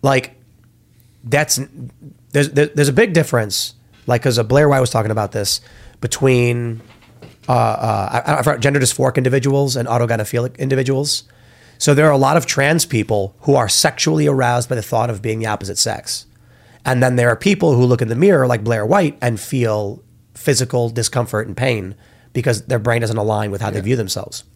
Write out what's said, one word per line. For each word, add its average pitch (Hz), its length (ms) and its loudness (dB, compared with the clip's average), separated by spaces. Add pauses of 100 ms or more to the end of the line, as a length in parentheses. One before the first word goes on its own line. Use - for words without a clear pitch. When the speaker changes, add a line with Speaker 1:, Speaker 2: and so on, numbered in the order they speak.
Speaker 1:
Like, 135 340 0 (880)
that's, 139 360 0 (720)
there's, 139 200 2
there, 147 160 2
there's 147 220 0
a 139 40 -2
big 196 200 4
difference. 120 600 0 (340)
Like, 120 140 2
'cause, 120 180 0
uh, 117 40 2
Blair 139 260 4
White 139 100 2
was 127 100 0
talking 110 220 -2
about 104 200 -2
this 104 300 -4 (400)
between, 120 800 0 (680)
uh, - 20 2
uh, 113 760 0
I, 151 140 0
I - 40 -8
forgot, 117 180 0
gender 139 180 2
dysphoric 131 380 0
individuals 135 580 0
and 120 120 -4
autogynephilic 117 720 -2
individuals. 135 680 -2 (540)
So - 160 4
there 147 140 4
are 151 40 6
a 139 60 4
lot 135 200 4
of 139 80 0
trans 151 400 0
people 104 560 -2
who 139 140 2
are 120 120 2
sexually 151 600 0
aroused 123 420 0
by 131 60 -2
the 117 60 -4
thought 117 280 -2
of 104 120 -6
being 110 180 -4
the 113 80 -4
opposite 101 300 -6
sex. - 480 -6 (600)
And 127 180 2
then 127 120 2
there 120 140 4
are 117 60 2
people 180 400 2
who 123 100 4
look 123 160 4
in 117 60 -2
the 113 80 -4
mirror, 147 320 4
like 117 160 0
Blair 110 220 -2
White, 160 360 0
and 117 180 -2
feel 107 600 -4 (320)
physical 123 560 -2
discomfort 113 580 -4
and 101 100 -10
pain 110 380 -2 (380)
because 120 300 -2
their 123 160 -2
brain 117 220 0
doesn't 113 160 -2
align 107 340 -2
with 98 100 -6
how 104 100 -4
they 104 80 -4
Speaker 2:
Yeah. 95 40 -8
Speaker 1:
view 117 120 -2
themselves. 101 480 -8 (120)